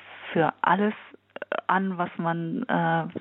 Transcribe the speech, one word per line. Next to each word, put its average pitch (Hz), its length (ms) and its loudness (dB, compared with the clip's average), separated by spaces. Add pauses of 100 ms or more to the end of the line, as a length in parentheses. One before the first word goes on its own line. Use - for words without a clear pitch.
(320)
für 165 200 4 (100)
alles 208 320 4 (720)
an, 190 320 2
was 180 180 0
man, 170 460 -2
äh, 165 420 2 (160)